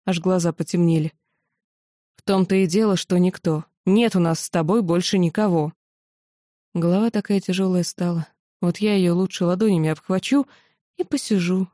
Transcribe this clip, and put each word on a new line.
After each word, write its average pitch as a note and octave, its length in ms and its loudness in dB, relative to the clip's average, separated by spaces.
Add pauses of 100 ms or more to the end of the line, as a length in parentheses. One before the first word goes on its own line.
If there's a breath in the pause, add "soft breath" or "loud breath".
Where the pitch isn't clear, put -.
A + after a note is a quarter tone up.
аж F3 140 -2
глаза F3 340 0
потемнели. E3 600 0 (1000)
В - 80 -20
том-то F#3+ 320 0
и F#3+ 120 2
дело, G3+ 280 2
что F3+ 220 -2
никто. F3+ 480 0 (200)
Нет G#3+ 300 2
у F#3 40 2
нас E3 200 0
с - 100 -8
тобой F#3 340 0
больше F3 340 0
никого. E3+ 560 0 (1000)
Голова F3+ 340 2
такая G3+ 300 -2
тяжёлая F#3 440 -2
стала. E3+ 440 -4 (340)
Вот F3 160 0
я G#3 180 0
её F3 200 2
лучше F#3 300 -2
ладонями F3+ 440 0
обхвачу F#3+ 560 -2 (520 soft breath)
и F4 60 -4
посижу F#3 680 -2